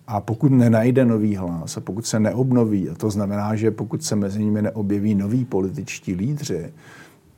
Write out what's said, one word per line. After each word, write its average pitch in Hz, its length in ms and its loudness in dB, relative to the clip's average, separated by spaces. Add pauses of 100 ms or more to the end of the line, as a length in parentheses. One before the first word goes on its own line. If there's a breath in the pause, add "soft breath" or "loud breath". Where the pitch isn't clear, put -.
A 104 140 -4
pokud 131 300 2
nenajde 120 540 6
nový 107 300 2
hlas 85 420 -6
a - 40 -10
pokud 104 240 -8
se 113 140 0
neobnoví, 110 680 2
a 165 60 -8
to 110 140 -2
znamená, 101 460 -2
že 107 160 2
pokud 110 320 -6
se - 120 -2
mezi 101 280 -2
nimi 107 180 0
neobjeví 104 540 0
noví 107 300 0
političtí 95 680 -4
lídři, 98 600 -4 (640 loud breath)